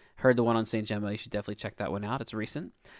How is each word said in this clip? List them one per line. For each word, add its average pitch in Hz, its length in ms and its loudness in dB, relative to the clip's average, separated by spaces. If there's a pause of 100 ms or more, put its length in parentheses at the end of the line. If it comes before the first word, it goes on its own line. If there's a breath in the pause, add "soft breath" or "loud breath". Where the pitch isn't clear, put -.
(160 soft breath)
heard 131 200 6
the 120 60 4
one 117 120 6
on 110 100 2
Saint 107 220 0
Gemma, 104 240 -2
you 104 60 -4
should - 140 -10
definitely 104 240 -4
check - 220 -8
that 90 140 -2
one 101 120 -2
out. 117 180 -2
It's - 120 -8
recent. 113 400 -6 (260 soft breath)